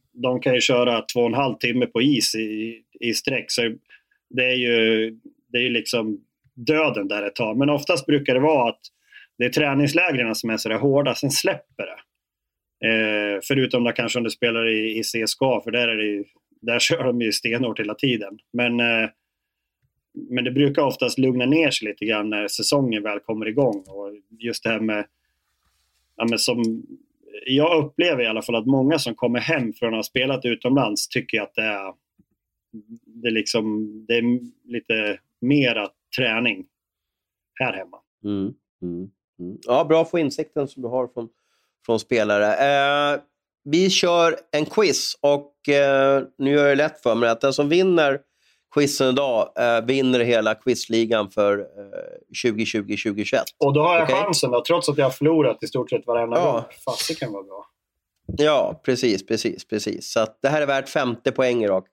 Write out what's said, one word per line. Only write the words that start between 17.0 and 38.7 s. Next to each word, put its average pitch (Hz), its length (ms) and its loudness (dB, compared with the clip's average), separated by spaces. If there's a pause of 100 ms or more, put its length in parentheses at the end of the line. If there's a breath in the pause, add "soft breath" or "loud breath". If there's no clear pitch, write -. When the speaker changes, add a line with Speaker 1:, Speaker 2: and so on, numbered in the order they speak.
Speaker 1:
de 120 180 0
ju 107 100 0
stenhårt 117 480 -4
hela 104 140 -6
tiden. 107 440 -4 (140)
Men, 120 280 -2
eh, 113 300 0 (1200)
men 123 140 -4
det 127 60 -4
brukar 139 320 2
oftast 127 360 0
lugna 127 280 2
ner 151 240 2
sig - 180 -4
lite 104 160 -8
grann 107 260 -2
när 104 180 -4
säsongen 113 540 0
väl 104 180 -6
kommer 110 280 -6
igång. 110 400 0
Och 101 240 -12 (260)
just 113 260 -8
det 113 60 0
här 110 100 -2
med, 110 260 -2 (1080)
ja, 117 140 -2
men 117 80 -2
som 117 440 -2 (640)
jag 147 380 4
upplever 147 380 0
i 113 40 2
alla 110 160 -2
fall 120 120 -4
att 110 120 -2
många 135 320 4
som 120 160 -6
kommer 120 260 0
hem 131 320 -2
från 117 220 -2
att 110 40 -2
ha 107 40 -2
spelat 131 420 -2
utomlands 123 640 0
tycker 117 320 -4
att 101 140 -8
det 110 80 -4
är, 98 300 -6 (1120)
det 117 240 -16
är 113 40 -10
liksom, 107 560 -4 (200)
det 117 60 0
är 117 80 0 (500)
lite 110 460 -4 (220)
mera 120 480 0 (280)
träning 113 480 -2 (960)
här 127 120 -2
hemma. 95 240 -12 (280)
Speaker 2:
Mm, 101 300 -4 (280)